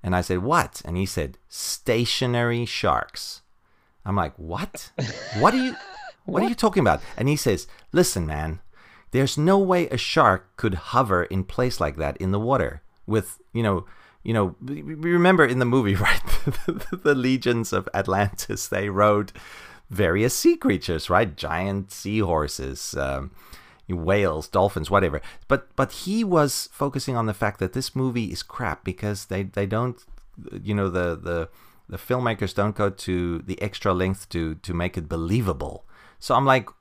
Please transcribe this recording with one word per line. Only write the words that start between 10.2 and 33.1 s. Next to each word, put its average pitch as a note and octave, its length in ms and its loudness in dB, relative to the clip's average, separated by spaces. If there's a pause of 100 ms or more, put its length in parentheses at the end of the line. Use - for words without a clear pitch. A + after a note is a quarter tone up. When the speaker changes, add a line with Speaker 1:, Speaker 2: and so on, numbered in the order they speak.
Speaker 1:
could G#2+ 160 0 (220)
hover G2 300 4
in F#2 180 -2
place B2 360 -2
like D2 180 -2
that C#2+ 200 -2
in F#2 140 -2
the G2+ 80 0
water A2 420 0 (240)
with, - 340 -2 (140)
you A#2 80 -2
know, G2+ 240 0 (380)
you A2+ 100 -2
know, G2+ 280 2
we, C#3+ 200 -10
we D#3 300 -4
remember F3 340 6
in B2+ 140 2
the B2 60 4
movie, A#2 300 4
<laughs> G2 120 0
right, - 140 4 (240)
the, E3+ 460 -2
the, F#3 40 -6
the D3 200 2
legions A#2+ 580 0
of G2 200 0
Atlantis, G2 760 0
they G2 180 -2
rode G#2 460 4 (560)
various G2+ 440 4
sea E4+ 220 4
creatures, E3+ 540 0
right? F2 260 2
Giant F#2+ 560 -4
seahorses, D#2 1040 -2
um, C2+ 360 -4 (580)
whales, F2 580 0
dolphins, F#2 420 2
whatever." F2+ 320 2 (260)
But, - 280 -2
but C3+ 160 0
he G#3+ 320 -2
was D#3+ 480 2
focusing C#3 460 -4
on A2+ 80 0
the G#2+ 80 0
fact G#2 260 -2
that F#2+ 140 -2
this - 220 -6
movie A#2+ 360 -2
is - 120 -10
crap - 400 -6
because G2+ 420 -6
they, F#2+ 180 -4
they G2+ 220 -4
don't, A#2 320 -2 (680)
you G2+ 100 -4
know, G2+ 160 2
the, F2 260 0
the, E2 340 -4 (400)
the F#2 80 -10
filmmakers A#2 580 -2
don't G#2 200 0
go G#2 140 2
to F2 500 -2